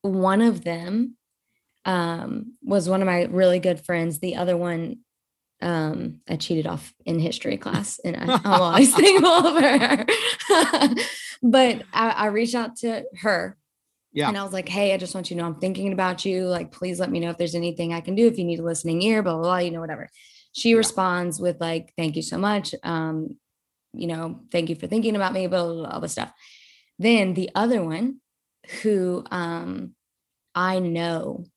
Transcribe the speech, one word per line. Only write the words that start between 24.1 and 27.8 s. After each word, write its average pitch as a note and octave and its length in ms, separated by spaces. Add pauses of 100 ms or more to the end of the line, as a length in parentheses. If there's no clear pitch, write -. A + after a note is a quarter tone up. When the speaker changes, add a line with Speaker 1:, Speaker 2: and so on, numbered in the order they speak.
Speaker 1:
thank E3 180
you E3+ 60
for D#3+ 140
thinking A3 260
about F#3+ 180
me," F#3+ 140
blah, F3 180
blah, E3 100
blah, E3 160
all - 100
this D#3+ 120
stuff. - 200 (680)
Then G3+ 360
the F#3 200
other G#3+ 300